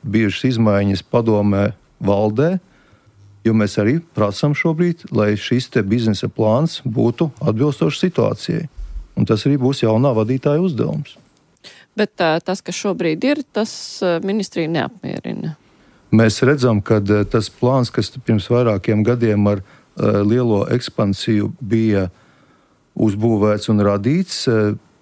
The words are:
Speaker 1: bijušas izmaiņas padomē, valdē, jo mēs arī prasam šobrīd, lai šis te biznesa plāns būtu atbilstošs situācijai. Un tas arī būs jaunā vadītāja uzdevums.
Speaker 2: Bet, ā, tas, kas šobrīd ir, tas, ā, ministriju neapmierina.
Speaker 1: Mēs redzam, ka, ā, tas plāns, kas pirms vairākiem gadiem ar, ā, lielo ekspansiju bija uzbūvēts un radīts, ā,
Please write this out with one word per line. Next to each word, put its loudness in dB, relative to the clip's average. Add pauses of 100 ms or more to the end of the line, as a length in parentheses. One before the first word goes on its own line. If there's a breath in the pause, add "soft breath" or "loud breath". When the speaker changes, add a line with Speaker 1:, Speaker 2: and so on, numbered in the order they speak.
Speaker 1:
bijušas 0
izmaiņas 2
padomē, 2 (320)
valdē, 0 (920 soft breath)
jo 4
mēs 0
arī 2 (180)
prasam 0
šobrīd, -2
lai 2
šis -2
te 0
biznesa 0
plāns 0
būtu 0
atbilstošs 0
situācijai. -2 (480)
Un 0
tas 0
arī 2
būs 0
jaunā 2
vadītāja 0
uzdevums. -4 (800 loud breath)
Speaker 2:
Bet, -4
ā, 0
tas, -6
kas -10
šobrīd -4
ir, 0 (100)
tas, -2 (300)
ā, 0
ministriju -4
neapmierina. -6 (580 soft breath)
Speaker 1:
Mēs 4
redzam, 2
ka, 2
ā, 2
tas -2
plāns, 0
kas -2 (160)
pirms 0
vairākiem 2
gadiem 2
ar, -2
ā, -4 (100)
lielo 2 (100)
ekspansiju -2 (100)
bija 0 (880 soft breath)
uzbūvēts 0
un 4
radīts, 0
ā, 2 (280)